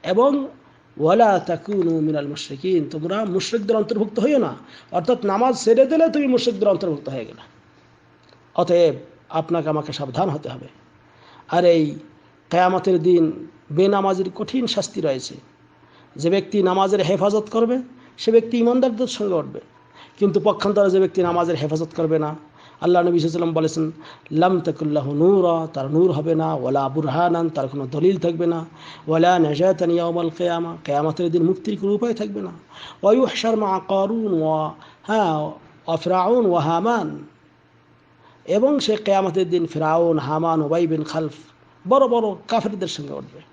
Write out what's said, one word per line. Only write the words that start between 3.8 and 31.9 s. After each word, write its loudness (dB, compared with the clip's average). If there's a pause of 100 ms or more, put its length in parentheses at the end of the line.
হইও 2
না। -2 (340)
অর্থাৎ -2
নামাজ 0
ছেড়ে 6
দিলে 4
তুমি 0
মুশরিকদের 2
অন্তর্ভুক্ত -2
হয়ে -8
গেলে। -18 (1120)
অতএব 4 (340)
আপনাকে -2
আমাকে -4
সাবধান -4
হতে -6
হবে। -14 (800)
আর 0
এই 4 (520)
কিয়ামতের 2
দিন 2 (260)
বেনামাজির 2
কঠিন -4
শাস্তি -4
রয়েছে। -4 (840)
যে 0
ব্যক্তি 0
নামাজের 2
হেফাজত 0
করবে 0 (400)
সে -2
ব্যক্তি 4
ইমানদারদের 2
সঙ্গে -4
উঠবে, -4 (580)
কিন্তু 2
পক্ষান্তরে 2
যে 4
ব্যক্তি 2
নামাজের 2
হেফাজত -4
করবে 0
না -2 (460)
আল্লাহ 2
নবী 2
সাল্লাল্লাহু -2
আলাইহি -2
ওয়াসাল্লাম -2
বলেছেন, -10
"লাম 2
তাকুল্লাহু -4
নূরা", 4
তার -8
নূর 2
হবে -2
না, -2
"ওয়ালা -2
বুরহানান", 0
তার -4
কোনো -8
দলিল 0
থাকবে -2
না, -2 (440)
"ওয়ালা 4
নাজাতান 0
ইয়াউমাল -2
কিয়ামা", -4
কিয়ামতের -2
দিন 2
মুক্তির -2
কোনো -2